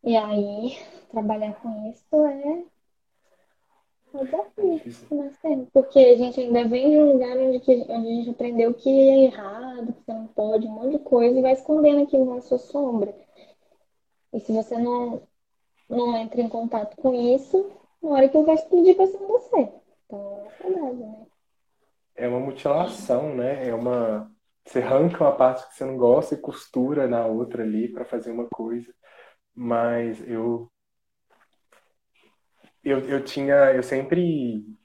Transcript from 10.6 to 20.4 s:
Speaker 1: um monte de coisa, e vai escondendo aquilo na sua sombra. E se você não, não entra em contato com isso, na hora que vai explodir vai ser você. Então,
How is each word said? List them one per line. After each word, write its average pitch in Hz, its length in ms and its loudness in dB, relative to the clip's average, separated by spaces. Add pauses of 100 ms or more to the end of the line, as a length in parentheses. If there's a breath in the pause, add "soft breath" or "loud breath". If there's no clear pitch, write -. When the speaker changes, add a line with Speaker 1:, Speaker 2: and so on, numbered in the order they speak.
Speaker 1:
um 220 40 -10
monte 233 220 -6
de 302 80 -2
coisa, 247 380 2
e 254 40 2
vai 262 100 2
escondendo 294 500 4
aquilo 262 320 2
na 247 60 -8
sua 247 180 -4
sombra. 233 560 -4 (1160 soft breath)
E 226 80 -6
se - 120 -8
você 220 260 -4
não, 240 440 -4 (680)
não 240 280 -2
entra 226 240 -6
em 226 80 -2
contato 226 480 -6
com 254 180 0
isso, 269 560 0 (320)
na 320 80 -4
hora 269 180 6
que 311 140 4
vai 320 120 4
explodir 349 420 6
vai 381 100 4
ser 381 120 -6
você. 403 500 -2 (380)
Então, 202 400 -14 (140)